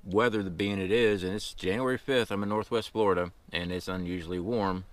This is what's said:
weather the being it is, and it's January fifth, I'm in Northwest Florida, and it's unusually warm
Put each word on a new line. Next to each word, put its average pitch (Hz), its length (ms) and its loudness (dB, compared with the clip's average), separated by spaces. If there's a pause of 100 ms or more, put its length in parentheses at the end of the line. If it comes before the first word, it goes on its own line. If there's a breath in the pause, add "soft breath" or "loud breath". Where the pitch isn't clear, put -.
weather 107 400 2
the 95 80 -2
being 101 300 -2
it 92 100 -2
is, 107 320 4
and 92 120 -2
it's - 180 -6
January 120 460 -2
fifth, 123 340 0
I'm 101 100 -2
in 101 60 -2
Northwest 107 400 -2
Florida, 90 420 2 (220)
and 87 180 -2
it's 90 160 -4
unusually 90 540 -4
warm 95 520 -2